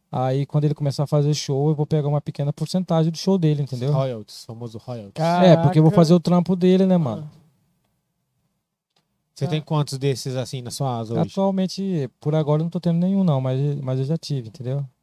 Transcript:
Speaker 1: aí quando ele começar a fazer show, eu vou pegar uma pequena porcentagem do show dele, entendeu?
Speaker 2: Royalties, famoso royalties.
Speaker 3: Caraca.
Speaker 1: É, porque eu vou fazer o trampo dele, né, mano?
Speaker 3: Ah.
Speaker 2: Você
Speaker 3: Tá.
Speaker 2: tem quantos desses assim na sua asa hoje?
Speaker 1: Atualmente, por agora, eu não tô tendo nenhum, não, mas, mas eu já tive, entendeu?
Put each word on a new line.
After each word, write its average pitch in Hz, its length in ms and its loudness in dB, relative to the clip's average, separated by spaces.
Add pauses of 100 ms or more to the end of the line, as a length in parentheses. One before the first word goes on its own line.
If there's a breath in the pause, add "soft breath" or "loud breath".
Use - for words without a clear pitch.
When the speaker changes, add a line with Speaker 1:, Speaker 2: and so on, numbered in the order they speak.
(120)
Speaker 1:
aí 131 340 -2
quando 147 160 0
ele 147 120 2
começar 143 280 -4
a 139 60 -2
fazer 147 260 2
show, 143 360 -2
eu 156 40 2
vou 147 120 -2
pegar 151 200 0
uma 147 140 0
pequena 143 320 -6
porcentagem 165 580 0
do 160 80 -8
show 190 180 0
dele, 151 260 2
entendeu? 131 300 -4
Speaker 2:
Royalties, 131 520 -4
famoso 113 340 -14
royalties. 110 360 -14
Speaker 3:
Caraca. 170 340 2
Speaker 1:
É, 160 80 10
porque 156 240 4
eu - 20 6
vou 160 80 6
fazer 170 240 6
o 175 60 6
trampo 175 340 2
dele, 185 320 4
né, 185 100 4
mano? 147 380 -2
Speaker 3:
Ah. - 20 -20 (2000)
Speaker 2:
Você 139 120 -4
Speaker 3:
Tá. - 40 -2
Speaker 2:
tem 156 100 -2
quantos 143 380 -2
desses 131 380 -4
assim 127 260 -8
na 120 80 -10
sua 123 300 -4
asa 113 140 -6
hoje? - 180 -2
Speaker 1:
Atualmente, 190 760 -2 (120)
por 151 160 -2
agora, 151 240 2
eu 165 40 -2
não 170 60 -4
tô 180 80 -6
tendo 170 200 0
nenhum, 190 260 2
não, 143 160 2
mas, 131 400 -2
mas 131 180 -4
eu 135 60 0
já 156 120 -2
tive, 131 320 -6
entendeu? 131 380 -6 (160)